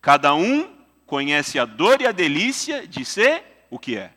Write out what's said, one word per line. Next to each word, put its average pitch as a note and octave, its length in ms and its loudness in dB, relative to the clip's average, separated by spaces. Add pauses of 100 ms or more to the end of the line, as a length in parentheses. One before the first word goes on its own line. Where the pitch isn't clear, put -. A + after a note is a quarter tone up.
"Cada C#3+ 320 4
um A#3+ 400 0 (320)
conhece C#3+ 540 -2
a B2 60 2
dor F3 360 2
e B3 60 0
a A3+ 60 0
delícia F#3+ 720 -2
de C3+ 160 -10
ser B3+ 400 0 (260)
o A#2+ 80 -12
que A2+ 200 -6
é." F#2+ 200 -12